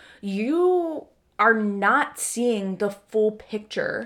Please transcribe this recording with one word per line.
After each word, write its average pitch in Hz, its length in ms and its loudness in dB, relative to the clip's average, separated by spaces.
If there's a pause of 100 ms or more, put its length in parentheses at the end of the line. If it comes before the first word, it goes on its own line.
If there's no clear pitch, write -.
(200)
you 320 880 0 (320)
are 226 160 6
not 214 640 0
seeing 214 580 -2
the 202 140 0
full 214 400 0
picture. - 760 -6